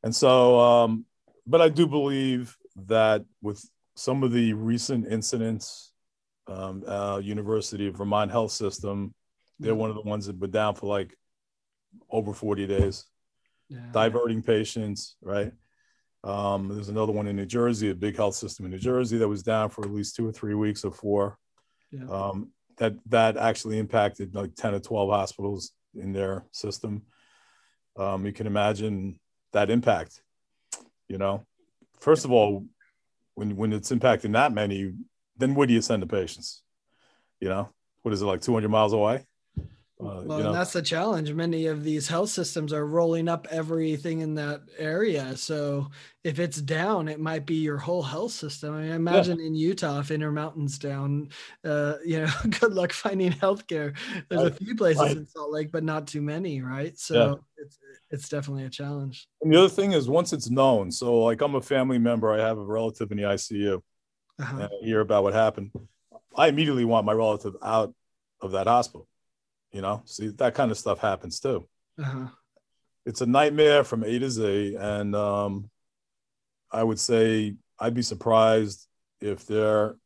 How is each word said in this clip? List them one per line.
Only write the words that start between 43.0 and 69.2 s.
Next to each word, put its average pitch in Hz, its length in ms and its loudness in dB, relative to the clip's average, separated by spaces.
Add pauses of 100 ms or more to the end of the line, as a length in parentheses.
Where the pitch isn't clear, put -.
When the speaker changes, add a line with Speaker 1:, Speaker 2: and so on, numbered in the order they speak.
Speaker 2:
up 165 240 -4
everything 160 680 -2
in 156 140 -4
that 147 280 -6 (140)
area. 156 600 -2
So 143 540 -4 (340)
if 160 160 -4
it's 156 200 -4
down, 160 460 -2
it 156 140 -8
might 156 260 -4
be 165 80 -2
your 151 240 -2
whole 165 240 -2
health 160 300 -6
system. 151 420 -10
I 156 40 -8
mean, 156 80 -6
I - 20 -6
Speaker 1:
Yeah. 165 80 -4
Speaker 2:
imagine 175 440 4
in 160 140 -6
Utah, 156 460 -2
if 143 100 -6
Intermountain's 151 720 -4
down, 143 480 -4 (360)
uh, 147 400 -2
you 165 140 -2
know, 156 80 0
<laughs> 156 340 -2
good 220 140 4
luck 180 180 0
finding 190 380 0
healthcare. 165 640 -2 (340)
There's 165 120 0
a 135 60 4
Speaker 1:
Right. 139 120 0
Speaker 2:
few 220 160 -6
places 165 280 4
Speaker 1:
Right. 147 160 2
Speaker 2:
in 151 80 -10
Salt 151 260 -8
Lake, 151 180 -6
but 160 140 -4
not 156 240 -4
too 151 140 -6
many, 151 400 -4
right? 135 360 -8
So - 160 -6
Speaker 1:
Yeah. 120 200 6 (300)
Speaker 2:
it's, - 140 -20 (320)
it's 143 180 -10
definitely 139 360 -8
a 127 60 -10
challenge. 139 580 -10 (140)
Speaker 1:
And 156 100 6
the 170 60 12
other 190 100 10
thing 202 240 0
is, 139 160 2
once 170 240 2
it's 117 180 -6
known, 123 400 4
so, 120 320 2
like, 113 200 2
I'm 143 120 0
a 131 80 0
family 131 360 2
member, 113 340 2
I 107 80 2
have 110 180 0
a 101 60 -8
relative 110 480 -4
in 104 60 -4
the 101 80 -2
I 101 100 2
C 101 220 -6
U, 101 260 0 (560)
Speaker 2:
Uh-huh. 131 160 -8
Speaker 1:
and 101 80 -6
I 101 200 -10
hear 110 160 2
about 104 220 4
what 98 120 2
happened, 107 360 2 (640)
I 160 120 6
immediately 143 380 2
want 113 200 4
my 107 60 2
relative 107 500 0
out 110 320 0 (460)
of 95 120 -6
that 95 140 0
hospital. 120 400 2 (680)